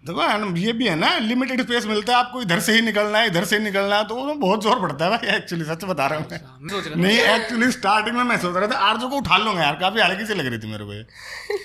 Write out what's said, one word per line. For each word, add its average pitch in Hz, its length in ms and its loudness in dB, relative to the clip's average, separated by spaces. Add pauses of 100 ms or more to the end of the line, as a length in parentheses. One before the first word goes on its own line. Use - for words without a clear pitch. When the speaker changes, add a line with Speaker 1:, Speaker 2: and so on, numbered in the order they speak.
Speaker 1:
देखो 202 180 -4
यार, 220 220 0 (120)
ये 208 160 0
भी 233 160 0
है 170 80 2
ना, 294 220 2
लिमिटेड 254 440 0
स्पेस 233 240 -2
मिलता 208 260 0
है 247 60 4
आपको, 247 240 -2
इधर 226 180 2
से 220 120 0
ही 226 80 6
निकलना 214 380 2
है, 226 80 4
इधर 180 180 0
से 208 120 0
ही 214 80 2
निकलना 202 320 0
है, 214 100 2
तो 220 80 -8
वो 269 200 -4
बहुत 208 280 2
जोर 226 180 2
पड़ता 160 240 -2
है 180 60 2
भाई, 214 300 0
actually, 165 280 -6
सच 165 160 -6
बता 180 220 -2
रहा 151 120 -2
हूँ 151 120 -8
मैं। 165 80 -12
Speaker 2:
अच्छा, - 220 -20
मैं 147 80 -12
सोच 196 160 -6
रहा 156 100 -8
था 170 60 0
Speaker 1:
नहीं, 196 180 6
actually, 226 520 2
स्टार्टिंग 214 460 0
में 247 80 2
मैं 233 140 0
सोच 175 180 -2
रहा 196 120 2
था, 226 100 -2
आरजू 220 300 0
को 277 80 -2
उठा 185 200 2
लूंगा 196 260 0
यार, 147 120 2
काफी 180 260 0
हल्की 196 260 0
सी 214 80 -2
लग 156 120 -2
रही 117 120 -4
थी 107 80 -8
मेरे 107 180 -8
को 101 100 -10
ये। 107 120 -12 (580)